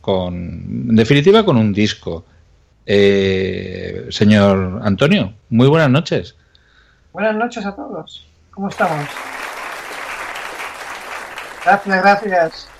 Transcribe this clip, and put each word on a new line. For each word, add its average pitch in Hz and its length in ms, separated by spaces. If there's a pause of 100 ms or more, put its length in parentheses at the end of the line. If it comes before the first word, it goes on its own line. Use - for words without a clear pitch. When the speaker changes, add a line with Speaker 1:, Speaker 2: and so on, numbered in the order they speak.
Speaker 1:
con, 92 340
en 87 600
definitiva, 143 480
con 165 120
un 110 160
disco. 92 520 (600)
Eh, 95 1300
señor 202 720
Antonio, 107 520 (160)
muy 120 180
buenas 156 220
noches. 131 440 (760)
Speaker 2:
Buenas 214 240
noches 233 280
a 202 120
todos. 226 500 (240)
¿Cómo 196 180
estamos? 156 380 (2500)
Gracias, 190 380
gracias. 196 680 (120)